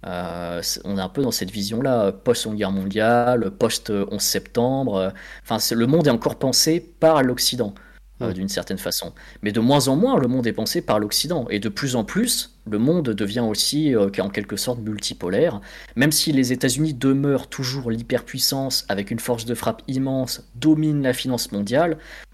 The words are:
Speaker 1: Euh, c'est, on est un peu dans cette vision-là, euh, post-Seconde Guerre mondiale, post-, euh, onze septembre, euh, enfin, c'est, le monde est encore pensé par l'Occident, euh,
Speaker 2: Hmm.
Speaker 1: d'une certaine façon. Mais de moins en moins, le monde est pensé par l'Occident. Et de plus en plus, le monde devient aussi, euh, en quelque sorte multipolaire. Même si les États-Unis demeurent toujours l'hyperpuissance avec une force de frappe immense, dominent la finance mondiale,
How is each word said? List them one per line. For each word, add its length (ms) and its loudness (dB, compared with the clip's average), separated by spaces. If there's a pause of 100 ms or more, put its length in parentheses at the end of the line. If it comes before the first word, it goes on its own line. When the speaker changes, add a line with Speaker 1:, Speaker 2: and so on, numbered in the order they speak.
Speaker 1:
Euh, 560 -6
c'est, 220 -6
on 140 -4
est 20 -2
un 80 -4
peu 140 -2
dans 80 0
cette 200 -4
vision-là, 520 0
euh, 100 2
post-Seconde 460 -2
Guerre 120 0
mondiale, 800 2
post-, 380 -2
euh, 220 0
onze 100 -6
septembre, 760 0
euh, 140 0 (320)
enfin, 160 -2
c'est, 160 -2
le 120 4
monde 200 4
est 40 8
encore 280 0
pensé 420 2
par 420 4
l'Occident, 500 0 (480)
euh, 100 -2
Speaker 2:
Hmm. 20 -4
Speaker 1:
d'une 160 -4
certaine 300 -4
façon. 340 -6 (300)
Mais 100 -2
de 80 2
moins 260 6
en 80 4
moins, 240 4
le 80 4
monde 220 0
est 40 0
pensé 300 -2
par 160 2
l'Occident. 520 -2
Et 100 0
de 80 -4
plus 260 -4
en 80 2
plus, 560 -2 (100)
le 100 -2
monde 320 2
devient 380 -2
aussi, 460 0
euh, 240 4
en 100 -2
quelque 280 -6
sorte 240 -4
multipolaire. 800 -2 (340)
Même 160 4
si 220 0
les 200 2
États-Unis 420 0
demeurent 540 2
toujours 440 -6
l'hyperpuissance 960 -2
avec 240 -4
une 80 -4
force 240 -2
de 100 -2
frappe 320 -4
immense, 720 -4
dominent 480 4
la 80 2
finance 400 -4
mondiale, 440 0 (380)